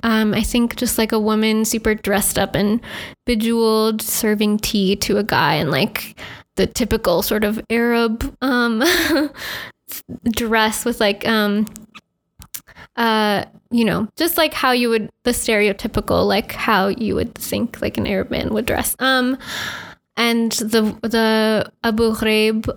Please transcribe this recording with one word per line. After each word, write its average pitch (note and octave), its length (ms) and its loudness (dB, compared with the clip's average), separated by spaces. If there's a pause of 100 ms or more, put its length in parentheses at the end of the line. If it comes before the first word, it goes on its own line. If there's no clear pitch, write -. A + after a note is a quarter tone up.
um, A3 300 2
I G3 80 2
think A#3 340 0
just, - 240 -2
like, A3 120 2
a A3+ 80 2
woman A3 460 2
super A3 300 0
dressed G3+ 420 -2
up - 180 -2
and G#3 240 2 (460)
bejeweled A3 760 2
serving G#3+ 580 0
tea G3+ 380 0
to G3+ 200 0
a G#3 60 2
guy D#3 320 2
in, D3+ 160 0
like, - 460 -2 (380)
the F#3+ 120 2
typical G#3 560 0
sort G#3+ 200 0
of G#3+ 160 -2 (100)
Arab, A#3 720 0
um, A#3+ 420 0 (680)
<laughs> - 800 -8
dress A3 540 0
with, A#3+ 140 -2
like, G3+ 280 0
um, G#3+ 380 2 (1300)
uh, G#3+ 480 2 (280)
you A#3 120 4
know, F#3+ 320 0
just, E4+ 220 0
like, D#4+ 160 2
how C4 180 0
you A#3+ 180 2
would, A3+ 200 0 (140)
the A#3+ 80 0
stereotypical, G#3 960 0
like, G3+ 240 0
how G3 360 0
you G3+ 280 -2
would - 200 -2
think, - 460 -4
like, G#3+ 160 -4
an G#3 100 -2
Arab G3 220 -2
man - 240 -2
would G#3+ 120 0
dress. - 340 -2
Um, B3+ 380 0 (760)
and A#3 380 0
the, A3 480 0
the A3 720 2 (120)
Abu A3+ 300 2
Ghraib, A3 640 2